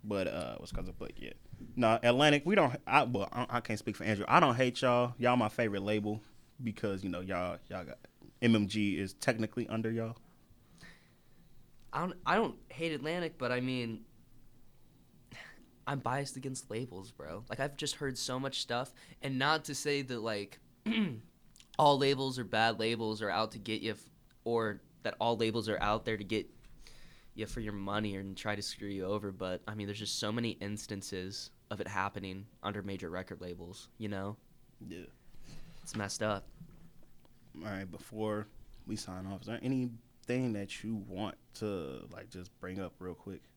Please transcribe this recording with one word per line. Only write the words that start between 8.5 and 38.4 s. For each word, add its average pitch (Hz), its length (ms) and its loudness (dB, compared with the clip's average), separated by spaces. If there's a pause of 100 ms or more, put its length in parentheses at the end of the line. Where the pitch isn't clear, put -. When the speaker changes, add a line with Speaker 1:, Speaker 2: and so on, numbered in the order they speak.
Speaker 1:
M 104 120 4
G 101 320 2
is 95 140 -2
technically 113 540 0
under 113 220 0
y'all. 113 280 -2 (1800)
Speaker 2:
I 147 80 0
don't, 180 120 -2 (120)
I 160 100 4
don't 202 200 4 (120)
hate 165 240 -2
Atlantic, 160 460 -2
but 123 160 0
I 123 80 2
mean, 123 400 -2 (1900)
I'm 139 120 -2
biased 139 360 -2
against 131 340 -8
labels, 110 420 -6
bro. 82 380 -10
Like, 110 100 -6
I've 147 180 -2
just - 180 -2
heard 131 220 -4
so 127 220 -2
much 135 220 -2
stuff, 123 320 -2 (280)
and 135 180 -2
not 151 260 4
to 143 100 -4
say 143 260 2
that, 123 180 -4
like, 104 400 -2 (260)
<clears throat> 214 40 0 (920)
all 143 180 10
labels 135 420 4
are 120 40 -2
bad 110 360 4
labels 110 420 0
or 104 80 0
out 107 240 2
to 110 60 -10
get 107 220 -2
you, 110 100 -2
f-, - 180 -10 (340)
or 113 380 0 (220)
that 107 160 -2
all 117 180 4
labels 110 320 2
are 104 120 2
out 107 240 2
there 110 120 0
to 104 60 -6
get 101 260 0 (840)
you 107 100 -4
for - 140 -6
your 107 140 -4
money 101 420 -2
and 98 200 -6
try 104 200 -2
to 101 60 -6
screw - 260 -6
you 98 180 -2
over, 101 260 0
but, 92 360 -4
I 107 80 -6
mean, 104 120 -4
there's 104 120 -4
just 101 200 -4
so 107 120 0
many 117 200 0
instances 98 1000 -6 (180)
of 101 120 -4
it - 60 -2
happening 98 580 -2 (180)
under 101 180 -2
major 92 280 -6
record 90 320 -6
labels, 90 480 -10 (100)
you 107 80 -4
know? 101 300 -4 (500)
Speaker 1:
Yeah. 87 180 -10 (800)
Speaker 2:
It's - 120 -10
messed 104 280 -2
up. 104 220 0 (1160)
Speaker 1:
All 104 60 -4
right, 95 200 -4
before 107 580 -4 (400)